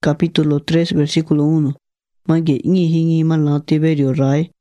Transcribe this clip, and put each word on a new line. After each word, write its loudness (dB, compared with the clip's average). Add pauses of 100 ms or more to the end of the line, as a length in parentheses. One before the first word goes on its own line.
capítulo 0
tres, -2
versículo 0
uno. 0 (540)
Magi 0
ñi 2
hingi 0
mala 0
Tiberio 0
Rai 0